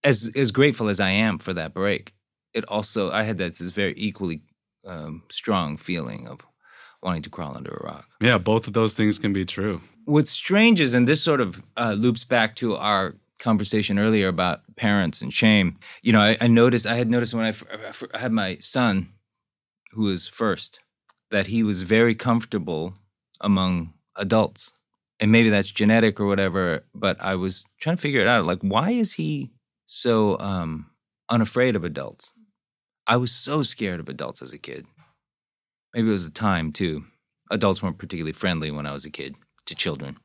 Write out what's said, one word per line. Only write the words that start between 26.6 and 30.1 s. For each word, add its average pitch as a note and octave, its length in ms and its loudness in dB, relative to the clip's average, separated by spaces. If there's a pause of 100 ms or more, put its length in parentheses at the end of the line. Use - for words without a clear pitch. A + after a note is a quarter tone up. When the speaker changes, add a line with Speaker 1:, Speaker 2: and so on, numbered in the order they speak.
Speaker 1:
but G2 260 -2
I F#2+ 160 -4
was F#2 280 -6 (160)
trying E3 160 -2
to - 60 -8
figure C#3 180 0
it G2 80 4
out. A#2 160 4
Like, F2+ 160 -2
why A2 300 0
is A#3 240 -2
he D3+ 380 -6 (340)
so, A2 520 2